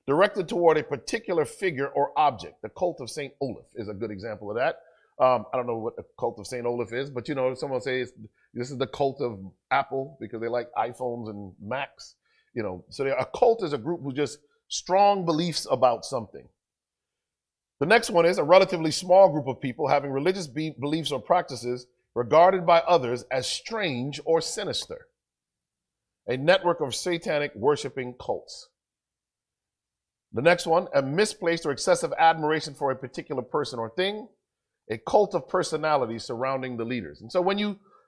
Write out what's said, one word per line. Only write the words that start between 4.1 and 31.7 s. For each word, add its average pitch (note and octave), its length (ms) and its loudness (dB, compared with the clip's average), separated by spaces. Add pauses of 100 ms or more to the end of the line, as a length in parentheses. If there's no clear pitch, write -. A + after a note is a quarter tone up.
example G#2 400 -10
of G#2+ 80 -4
that. D3+ 220 0 (360)
Um, B2+ 380 2
I - 20 -2
don't B2 120 -2
know A2+ 100 -2
what A2+ 160 -6
the - 100 -14 (140)
cult A#2 220 -4
of F#2+ 80 -14
Saint A#2+ 180 -6
Olaf A#2+ 260 -4
is, C#3 160 -4
but, B2 200 -10
you D3 80 -4
know, B2+ 180 0
someone C3+ 260 -6
says, B2+ 320 -4 (400)
"This B2 200 -8
is B2+ 60 -8
the C3 100 -2
cult C#3 320 -2
of A#2 180 -4 (320)
Apple," C3+ 500 -2
because A2 200 -10
they A#2 80 -4
like A#2+ 180 -4 (100)
iPhones A#2+ 540 -6
and G2+ 220 -12 (100)
Macs. B2+ 540 -10 (360)
You A2 120 -6
know, F#2 260 -8
so C#3 140 -6
they, C3+ 80 -2
a B2+ 200 -2
cult A3+ 300 4
is D3+ 100 -4
a C#3+ 60 -2
group E3+ 240 -8
who C3+ 100 -8
just C#3+ 280 -4 (260)
strong G3 580 2
beliefs E3 460 0
about B2 340 2
something. A2 440 -10 (1300)
The C#3+ 80 -2
next A3+ 240 4
one E3+ 160 6
is F#3+ 120 2
a D3+ 60 2
relatively F3+ 460 6
small F#3 400 6
group D3 160 -4
of C3 140 -6
people C#3 260 -4
having C#3 240 2
religious D#3+ 380 -2
be-, D3+ 320 -6
beliefs D3 320 -2
or B2+ 80 -2
practices B2 640 -2 (300)
regarded E3 500 6
by E3+ 140 8
others B2+ 500 2
as C3 160 -2
strange D3 800 -4
or D#3+ 160 4
sinister. - 640 -6 (1200)
A B2 100 -2
network F3 440 2
of C3 120 -4
satanic E3 600 -2
worshiping B2+ 680 -2
cults. - 480 -10 (1600)
The A2+ 100 -4
next E3+ 240 4
one, E3+ 260 2
a C#3 100 4
misplaced E3+ 640 0
or D3 40 0